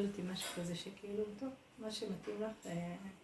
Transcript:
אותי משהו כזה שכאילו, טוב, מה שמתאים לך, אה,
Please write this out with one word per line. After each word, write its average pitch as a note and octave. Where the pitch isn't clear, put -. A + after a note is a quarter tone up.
אותי G3
משהו -
כזה F3
שכאילו, G3+
טוב, C4+
מה A3
שמתאים G#3
לך, G#3+
אה, F3